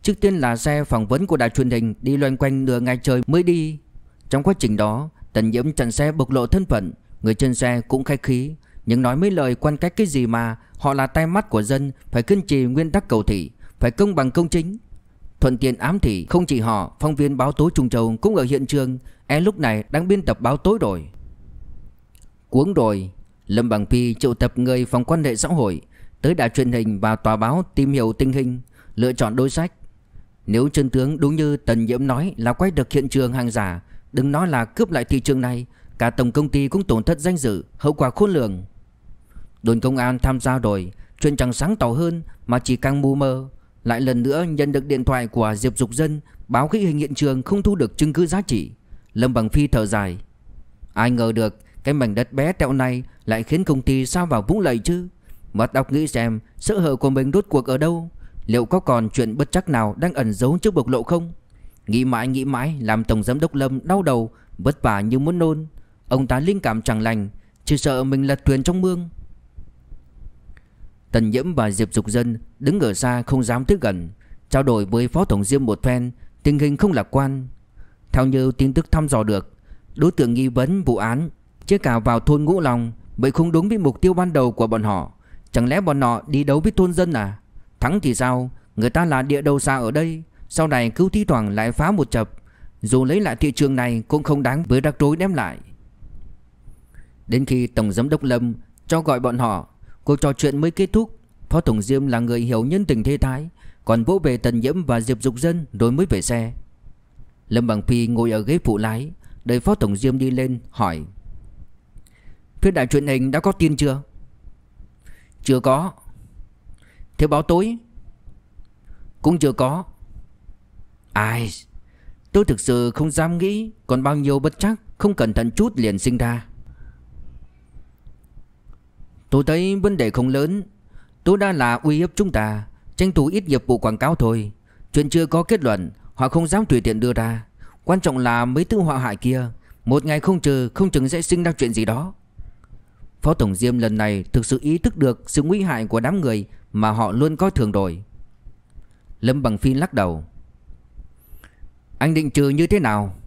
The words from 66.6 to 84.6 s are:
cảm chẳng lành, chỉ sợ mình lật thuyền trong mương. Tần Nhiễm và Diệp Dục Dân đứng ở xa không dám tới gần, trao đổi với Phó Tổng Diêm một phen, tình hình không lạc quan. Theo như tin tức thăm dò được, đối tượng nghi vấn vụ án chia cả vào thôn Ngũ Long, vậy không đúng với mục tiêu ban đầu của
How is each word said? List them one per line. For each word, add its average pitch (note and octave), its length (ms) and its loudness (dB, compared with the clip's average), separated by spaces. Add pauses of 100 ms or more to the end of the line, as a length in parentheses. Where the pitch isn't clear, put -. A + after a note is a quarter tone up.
cảm A2 220 -2
chẳng A2 180 0
lành, A2 280 0 (360)
chỉ D3 120 0
sợ C3+ 280 0
mình C3+ 220 0
lật C#3 180 -2
thuyền C3+ 180 4
trong F3+ 180 2
mương. F3 280 -2 (2000)
Tần A2+ 180 2
Nhiễm C#3+ 240 -2
và A2 160 2
Diệp G2+ 240 -2
Dục G#2+ 160 0
Dân A#2 280 0 (200)
đứng E3 220 0
ở B2 140 0
xa B2 280 -2
không C3 200 0
dám A#2+ 220 -2
tới F#3+ 160 2
gần, F#2 300 -2 (400)
trao C3+ 120 2
đổi A2+ 220 2
với A#2 240 0
Phó E3+ 160 0
Tổng G2+ 200 0
Diêm C3+ 200 0
một G#2+ 180 -2
phen, B2 280 0 (320)
tình D3 160 2
hình C#3+ 180 2
không G3+ 160 2
lạc G#2+ 180 0
quan. C3+ 380 0 (640)
Theo C3 140 4
như C3 260 2
tin C3+ 220 0
tức - 180 0
thăm D#3 160 2
dò A#2+ 140 2
được, G#2 300 -2 (440)
đối E3+ 160 4
tượng A#2+ 220 2
nghi C3 140 0
vấn C3+ 340 0
vụ B2+ 140 2
án A#2+ 340 -2 (360)
chia G3 120 4
cả A#2+ 200 2
vào A#2 220 2
thôn D3 240 2
Ngũ F3+ 160 2
Long, A#2+ 320 0 (240)
vậy C3 140 2
không E3 220 2
đúng E3+ 160 2
với A3 100 0
mục C#3+ 220 0
tiêu F#3 140 4
ban F3+ 180 0
đầu B2+ 200 2
của A#2 140 0